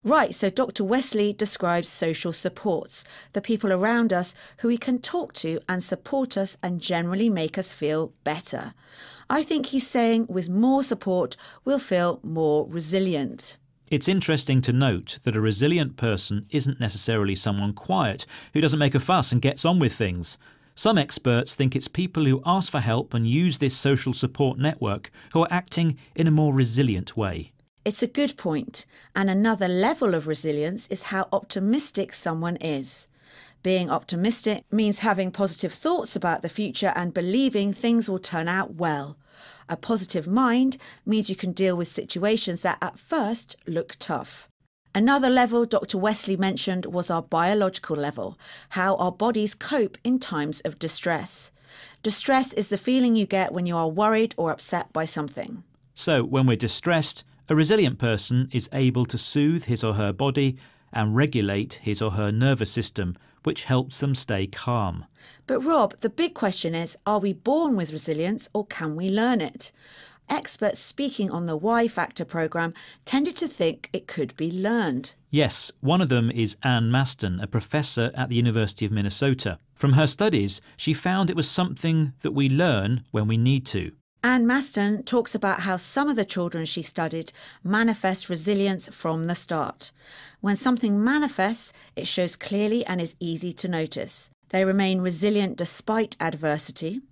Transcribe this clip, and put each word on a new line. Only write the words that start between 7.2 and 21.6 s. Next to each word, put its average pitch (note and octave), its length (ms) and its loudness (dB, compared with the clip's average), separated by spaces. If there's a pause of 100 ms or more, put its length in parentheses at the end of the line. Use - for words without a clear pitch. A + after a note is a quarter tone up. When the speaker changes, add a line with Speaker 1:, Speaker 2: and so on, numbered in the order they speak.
Speaker 1:
make E3 300 0
us - 160 -6
feel D#3 400 -2 (100)
better. D#3 520 -6 (560)
I D4+ 100 2
think D4+ 260 -2
he's C4 200 -2
saying A3+ 420 2
with F3+ 180 -2
more B3+ 360 4
support, F3+ 540 -2 (260)
we'll C4+ 160 2
feel F3 420 0
more D#3 480 2
resilient. E3 880 -2 (300)
Speaker 2:
It's C#3+ 200 0
interesting D3+ 540 2
to B2 120 2
note B2 500 0
that A2 120 0
a G#2+ 60 2
resilient C3 560 2
person G2+ 540 -2
isn't C#3 280 0
necessarily G#2 560 0
someone G2+ 380 -2
quiet C#3 540 -2 (260)
who D3+ 80 4
doesn't D3+ 160 4
make C#3+ 160 4
a C#3 60 4
fuss F3+ 320 2
and B2 100 4
gets C#3 240 0
on F3 140 4
with C3+ 160 4
things. F2+ 420 -2 (380)
Some G#3+ 240 2
experts B2 560 0
think C3 200 2